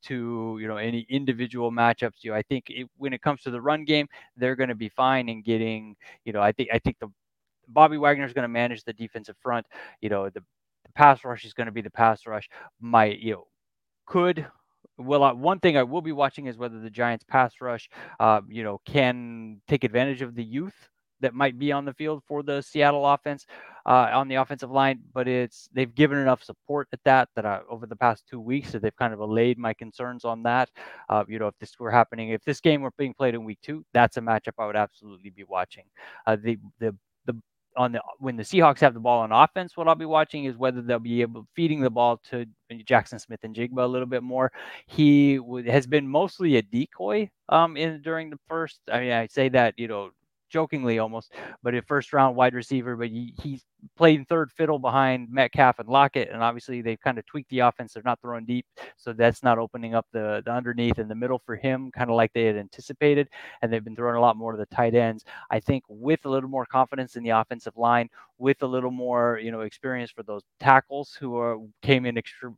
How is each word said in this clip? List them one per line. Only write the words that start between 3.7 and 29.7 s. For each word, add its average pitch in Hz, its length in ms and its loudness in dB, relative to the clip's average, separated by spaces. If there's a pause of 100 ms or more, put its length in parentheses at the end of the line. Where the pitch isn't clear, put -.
game, 147 220 0 (300)
they're 127 200 -2
gonna 127 180 -2
be 107 140 -8
fine 131 400 0
in 110 140 -8
getting, 110 540 -2 (280)
you 113 80 -10
know, 104 80 -2
I 101 120 4
think, 120 200 -4
I 117 60 2
think - 220 -4
the, 107 80 -12 (600)
Bobby 151 300 6
Wagner's 143 340 2
gonna 123 160 -2
manage 120 360 -2
the 117 80 -10
defensive 107 500 -14
front. 120 240 -2 (340)
You 107 80 -6
know, 98 180 -2
the, 98 140 -10
the - 540 -20
pass 143 300 8
rush 123 200 -8
is 110 80 -20
gonna 113 200 -8
be 110 100 -8
the 104 80 -10
pass 113 360 2
rush. 110 220 -10 (320)
My, 117 260 4
you 107 260 -4
know, 90 140 -10 (600)
could, 175 400 0 (500)
well, 139 280 0
uh, 131 100 2
one 160 240 -2
thing 170 180 2
I 135 60 4
will 139 200 -4
be 156 100 -8
watching 143 340 -4
is 120 100 -12
whether 113 220 -10
the 110 120 -14
Giants 117 360 -4
pass 131 340 2
rush, 120 300 -10 (300)
uh, 110 280 4
you 113 140 -10
know, 101 240 -8
can 117 800 -2
take 143 160 0
advantage 127 400 0
of 120 120 -10
the 117 100 -8
youth 139 440 -10 (320)
that 127 120 0
might 127 260 -2
be 143 140 -2
on 143 140 -4
the 131 80 -10
field 156 320 -8
for 147 160 -8
the 139 180 -4
Seattle 143 460 2
offense, 143 400 0 (400)
uh, 123 260 6
on 135 160 0
the 131 60 -4
offensive 131 360 -2
line, 135 300 2 (140)
but 127 120 -2
it's, 123 460 -2
they've 123 220 -2
given 143 240 4
enough 131 240 2
support 143 500 -8
at 131 120 -10
that, 131 300 4
that, 107 120 -4
uh, 98 140 -2 (100)
over 117 160 -14
the 107 100 -14
past 117 320 0
two 123 120 -14
weeks 123 320 -6
that 110 100 -8
they've 107 140 -2
kind 117 180 -2
of 104 60 -10
allayed 113 360 2
my 117 160 -6